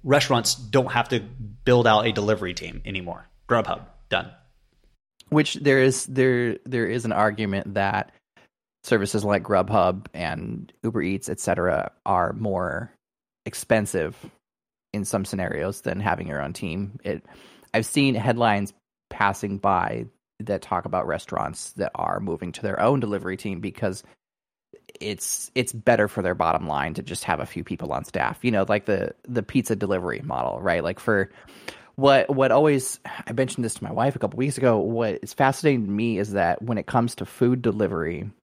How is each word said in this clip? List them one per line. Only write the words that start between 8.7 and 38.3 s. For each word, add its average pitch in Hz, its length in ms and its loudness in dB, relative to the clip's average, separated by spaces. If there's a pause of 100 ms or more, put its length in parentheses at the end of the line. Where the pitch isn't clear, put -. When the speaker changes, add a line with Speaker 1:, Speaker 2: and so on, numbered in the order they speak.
Speaker 2:
services 104 400 0
like 101 200 2
Grubhub 95 680 2
and 82 600 -6 (100)
Uber 110 200 -2
Eats, 95 260 -4
et - 100 -6
cetera, 87 520 0 (120)
are 95 300 2
more 98 580 -4 (540)
expensive 104 680 0 (760)
in 101 140 -4
some 101 180 -2
scenarios 92 580 -4
than - 180 -4
having 98 280 0
your 73 140 -6
own 71 120 -6
team. 101 500 -8
It, - 200 -6 (480)
I've 113 140 2
seen 139 300 2
headlines 107 580 2 (380)
passing 101 480 -2
by 95 480 0 (320)
that 104 240 -4
talk 90 220 -2
about 90 200 -2
restaurants - 680 -6
that - 200 -4
are - 260 -4
moving 87 340 -6
to - 100 -12
their 98 160 -4
own 131 200 4
delivery 98 380 -4
team 95 220 -6
because 95 440 -6 (960)
it's, - 560 -8
it's 123 160 -2
better 113 360 4
for - 140 -4
their 90 140 0
bottom 80 320 0
line 76 260 -2
to 78 80 -6
just - 220 -10
have 78 160 -2
a 76 60 -4
few - 180 -10
people - 300 -8
on 64 100 -4
staff, - 380 -4
you 120 100 0
know, 98 160 2
like 104 180 0
the, 95 280 0 (140)
the 120 160 -2
pizza 117 320 0
delivery 92 480 -2
model, 62 360 -4
right? 87 240 2
Like, 90 160 -4
for 101 300 2 (640)
what, 135 340 6
what 131 220 4
always, 139 480 4 (260)
I - 60 -10
mentioned 127 320 -2
this 110 120 -4
to - 80 -10
my 101 80 -8
wife 131 240 0
a - 40 -6
couple - 180 -2
weeks 135 200 0
ago, 123 220 4
what 113 420 0
is - 120 -14
fascinating 135 520 4
to 98 60 -2
me 110 260 0
is 101 160 -2
that 87 280 2
when 117 160 -2
it 92 100 -6
comes 120 280 2
to 95 100 -8
food 123 360 0
delivery 95 680 -2 (140)